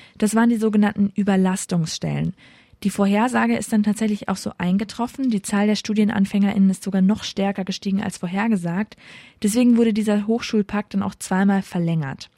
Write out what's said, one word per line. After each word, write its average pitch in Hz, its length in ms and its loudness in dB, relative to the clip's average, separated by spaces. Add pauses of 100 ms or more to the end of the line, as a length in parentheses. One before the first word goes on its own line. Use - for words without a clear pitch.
(180)
Das 214 180 0
waren 233 140 4
die 233 80 2
sogenannten 208 580 2
Überlastungsstellen. 185 1160 0 (500)
Die 208 60 0
Vorhersage 226 640 0
ist - 160 -6
dann 208 120 2
tatsächlich 208 440 -2
auch 196 80 -2
so - 220 -8
eingetroffen. 220 720 -2
Die 208 120 0
Zahl 208 260 0
der 214 80 2
StudienanfängerInnen 202 920 2
ist 190 140 -2
sogar 190 180 0
noch 208 220 2
stärker 196 400 -4
gestiegen 190 400 -4
als - 140 -8
vorhergesagt. 185 800 -2 (440)
Deswegen 233 360 4
wurde 226 160 4
dieser 208 340 0
Hochschulpakt 208 640 -2
dann 196 100 -2
auch 196 120 -6
zweimal 196 460 0
verlängert. 165 760 -4